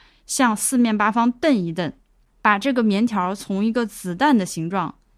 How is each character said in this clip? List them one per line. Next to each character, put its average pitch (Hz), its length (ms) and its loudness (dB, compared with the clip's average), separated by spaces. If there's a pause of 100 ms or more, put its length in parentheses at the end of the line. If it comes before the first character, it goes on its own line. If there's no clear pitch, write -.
(280)
向 233 280 0
四 - 220 -2
面 226 180 2
八 214 160 2
方 233 200 2
蹬 285 240 2
一 170 180 -2
蹬， 165 180 -4 (520)
把 208 160 4
这 269 120 -2
个 240 120 0
棉 214 240 2
条 190 260 -2
从 196 320 -4
一 226 80 0
个 233 120 -2
子 180 300 -10
弹 262 220 4
的 185 80 0
形 165 240 -6
状 185 240 -4 (240)